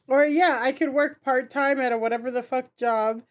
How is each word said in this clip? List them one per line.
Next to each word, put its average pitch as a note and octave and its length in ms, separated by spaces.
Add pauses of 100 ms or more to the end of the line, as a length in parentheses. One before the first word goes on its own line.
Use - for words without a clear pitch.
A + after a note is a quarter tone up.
Or, C#4 180
yeah, D4+ 360
I C4 100
could C#4+ 220
work C#4+ 300
part-time C4+ 560
at B3+ 140
a A#3 40
whatever A3+ 340
the A#3+ 120
fuck B3+ 340
job A3+ 540